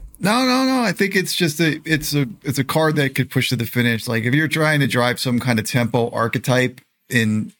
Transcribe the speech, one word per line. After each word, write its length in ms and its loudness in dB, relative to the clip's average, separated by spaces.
No, 280 0
no, 180 0
no. 160 0
I 120 0
think 220 0
it's 200 -2
just 240 0
a, 260 2
it's 300 -2
a, 120 2
it's 160 -4
a 60 0
card 320 2
that 180 0
could 160 0
push 200 -2
to 60 -2
the 120 -4
finish. 400 0
Like, 160 0
if 100 0
you're 140 2
trying 320 2
to 80 2
drive 320 0
some 200 0
kind 200 0
of 100 -4
tempo 400 0
archetype 720 0
in, 520 0